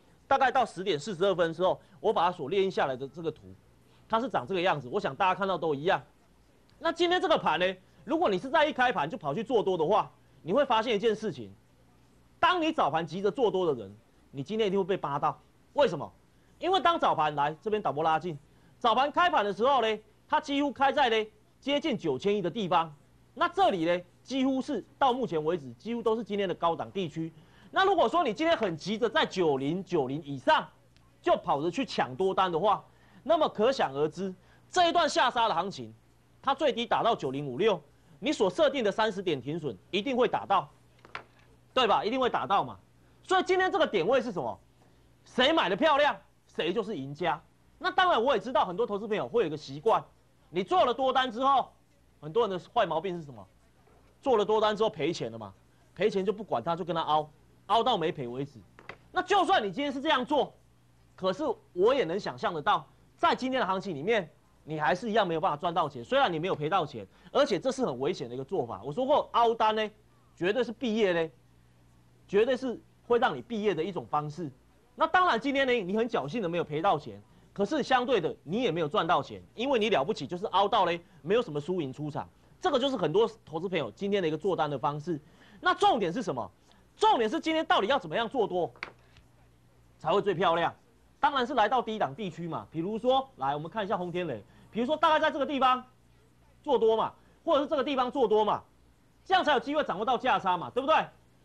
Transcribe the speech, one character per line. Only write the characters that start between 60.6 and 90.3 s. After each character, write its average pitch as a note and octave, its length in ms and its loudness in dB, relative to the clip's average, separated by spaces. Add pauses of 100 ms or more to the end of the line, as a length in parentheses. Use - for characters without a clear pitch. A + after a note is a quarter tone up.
可 F#3 160 0
是 A#3 100 -6 (300)
我 A3 220 4
也 B3 100 2
能 E3+ 160 -4
想 B2+ 180 -8
象 G#3 140 -2
得 D#3 80 -6
到， E3+ 260 0 (300)
在 E4 180 2
今 B3+ 160 -4
天 C4 100 0
的 G3 60 -2
行 F#3+ 140 -2
情 F3+ 160 -6
里 C3+ 60 -8
面， G3+ 260 0 (340)
你 D#3 160 -8
还 D3+ 160 2
是 A3+ 160 -4
一 G3+ 40 0
样 G#3+ 120 4
没 E3 80 -2
有 D#3 60 -2
办 F3 100 2
法 D3 60 -2
赚 E3+ 180 -4
到 E3+ 140 2
钱。 A#2+ 160 -12
虽 B3 120 0
然 B3+ 160 4
你 D#3+ 60 -2
没 E3 80 -4
有 F3+ 80 -2
赔 D3+ 140 -4
到 F3 180 0
钱， A2 180 -12 (280)
而 C4+ 120 4
且 G3+ 140 0
这 B3+ 140 -2
是 C4 120 -4
很 C#3 140 -2
危 C#3+ 140 0
险 C3+ 160 -8
的 A#2+ 60 -12
一 B2+ 40 -8
个 C3+ 60 -6
做 E3 200 -4
法。 G#2+ 200 -8
我 C#3 80 -8
说 B3 120 -2
过， B3 280 2
凹 A3+ 220 4
单 A3 200 2
呢， G#3+ 160 -2 (460)
绝 F3+ 160 0
对 B3 100 0
是 A#3 80 -6
毕 A3 240 -2
业 G#3 180 4
呢， E3 180 0 (1000)
绝 G#3 160 4
对 B3+ 120 2
是 B3 220 -4 (300)
会 A#3+ 100 4
让 A3+ 160 2
你 B2 80 -8
毕 G#3+ 200 -6
业 G3+ 120 2
的 D#3+ 80 0
一 F#3+ 80 -4
种 D#3+ 160 -8
方 D3 240 -2
式。 D#3+ 180 -8 (460)
那 C#4+ 120 0
当 F4+ 200 4
然， B3 140 2
今 C#4 120 -2
天 C4+ 140 2
呢， B3 60 2
你 G3+ 240 0
很 A#3 120 0
侥 D3 200 -2
幸 A3+ 120 -6
的 F3 80 -2
没 E3+ 100 -2
有 D#3+ 40 0
赔 D3+ 180 -6
到 F#3 160 2
钱， G#2+ 240 -10 (320)
可 G3+ 120 -2
是 D4 180 0
相 B3 240 2
对 A#3 140 2
的， D#3 240 -2
你 G3+ 180 -4
也 G#3+ 80 0
没 D#3+ 100 -2
有 D#3 60 0
赚 F#3+ 180 0
到 E3 160 2
钱， G2+ 220 -10 (140)
因 A#3+ 120 -4
为 C4+ 100 2
你 G#3 100 0
了 D3+ 160 2
不 G#3 100 -2
起 C#3+ 120 -8
就 F3 100 -8
是 F3+ 100 -8
凹 G3 220 2
到 G3+ 160 2
嘞， E3+ 180 -2 (200)
没 E3+ 120 -2
有 A#3+ 80 2
什 D#3 100 -10
么 D3 80 -6
输 F3 220 -4
赢 C3 100 -6
出 D3 160 -10
场。 B2 200 -8 (320)
这 F#4 100 0
个 C#4 80 2
就 C4+ 100 0
是 C4 80 -4
很 F3 160 0
多 G#3+ 160 4 (160)
投 D#3 140 -8
资 F#3 100 -6
朋 F#3 80 -4
友 B2+ 140 -2
今 G3 180 -6
天 G3+ 140 0
的 D#3+ 60 2
一 - 20 -2
个 D#3 80 -2
做 F3+ 160 -2
单 D3+ 160 0
的 C#3 80 -4
方 D3 220 -2
式。 D#3 200 -6 (400)
那 F4 140 2
重 F#4 240 4
点 F3 140 0
是 A3+ 100 -4
什 F3+ 100 -4
么？ A2+ 160 -6 (480)
重 G#4 220 4
点 A3 100 2
是 C#4 120 -4
今 D#4+ 120 -2
天 D#4+ 140 0
到 E4 140 2
底 G3+ 80 0
要 C4+ 100 2
怎 E3 100 -12
么 D3+ 60 -6
样 A3 140 -2
做 A3 180 -2
多 E3+ 240 -4 (1300)
才 D#3 140 -2
会 G3 100 2
最 G3 100 0